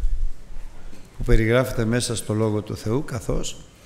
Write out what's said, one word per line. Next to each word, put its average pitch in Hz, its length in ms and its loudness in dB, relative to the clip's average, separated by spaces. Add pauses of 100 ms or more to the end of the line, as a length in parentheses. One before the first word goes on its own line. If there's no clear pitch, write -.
(1200)
που 113 60 -4
περιγράφεται 117 640 4
μέσα 117 300 0
στο - 180 -2
Λόγο 107 280 0
του 104 160 -8
Θεού, 123 260 -2
καθώς - 600 -4 (200)